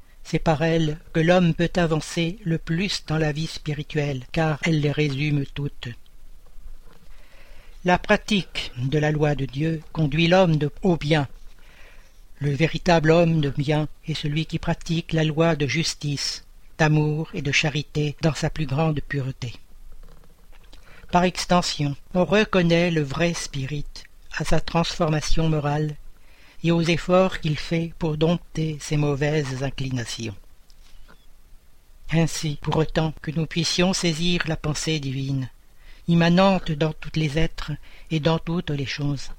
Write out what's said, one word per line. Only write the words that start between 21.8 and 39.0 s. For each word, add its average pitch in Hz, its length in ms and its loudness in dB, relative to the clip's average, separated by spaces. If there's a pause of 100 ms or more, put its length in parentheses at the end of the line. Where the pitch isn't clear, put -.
on 180 100 4
reconnaît 180 640 4
le 156 140 2
vrai 156 320 -2
spirit 143 500 -6 (500)
à 156 100 -4
sa 165 140 6
transformation 160 880 2
morale 151 480 0 (680)
et 165 80 4
aux 170 100 4
efforts 180 580 2
qu'il 151 160 0
fait 165 440 -2
pour 156 180 -2
dompter 160 640 0
ses - 160 -2
mauvaises 147 640 0
inclinations. 127 760 -4 (1800)
Ainsi, 160 520 0
pour 151 140 0
autant 160 440 0
que - 80 -8
nous 160 160 -2
puissions 180 480 0
saisir 175 540 0
la 160 100 -2
pensée 156 420 -2
divine, 135 500 -4 (580)
immanente 170 640 4
dans 156 220 0
tous - 260 -8
les 151 200 0
êtres - 320 0 (400)
et 160 80 0
dans 160 180 2
toutes 165 320 -4
les 143 160 -2
choses, 143 540 -4